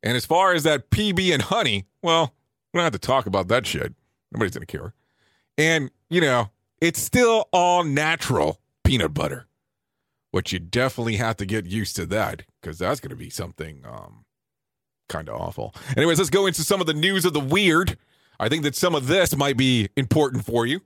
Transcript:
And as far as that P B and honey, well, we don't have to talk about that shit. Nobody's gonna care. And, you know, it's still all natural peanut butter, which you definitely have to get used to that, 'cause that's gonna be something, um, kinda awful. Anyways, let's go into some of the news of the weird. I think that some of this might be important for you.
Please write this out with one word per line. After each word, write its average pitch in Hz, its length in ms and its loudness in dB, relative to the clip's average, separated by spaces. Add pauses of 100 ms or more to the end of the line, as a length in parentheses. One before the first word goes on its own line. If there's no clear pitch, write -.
And 117 140 0
as 117 80 -2
far 180 300 4
as 160 80 0
that 147 260 2
P 208 240 2
B 180 200 2
and 135 100 2
honey, 131 420 0 (160)
well, 165 320 2 (400)
we 175 60 0
don't 170 60 2
have 160 80 0
to - 60 -6
talk 127 280 0
about 95 220 0
that 117 180 2
shit. - 280 -6 (380)
Nobody's 110 200 -2
gonna - 140 -12
care. - 280 -12 (600)
And, 151 360 0 (180)
you 175 100 2
know, 123 300 2 (300)
it's 165 200 0
still 226 520 2
all 180 320 4
natural 143 720 0 (240)
peanut 101 320 2
butter, 127 320 -6 (840)
which 92 200 -4
you 92 60 -4
definitely 117 600 -2
have 113 180 -2
to 101 100 -8
get 101 200 -4
used 98 280 -6
to 92 120 -6
that, 98 360 -4 (180)
'cause 80 180 -12
that's 92 200 -2
gonna 131 160 -14
be 82 160 -16
something, 80 560 -12
um, 52 380 -18 (840)
kinda 78 240 -8
awful. - 400 -8 (240)
Anyways, 156 220 4
let's 170 120 0
go 196 160 4
into 165 180 -2
some 196 160 0
of 170 80 0
the 160 60 0
news 180 300 0
of 175 80 2
the 147 60 0
weird. 170 580 2 (440)
I 107 80 0
think 151 160 -2
that 143 100 -2
some 175 220 0
of 131 100 -2
this 170 300 2
might 139 200 2
be 123 400 2
important 131 480 0
for 117 220 0
you. 156 200 -2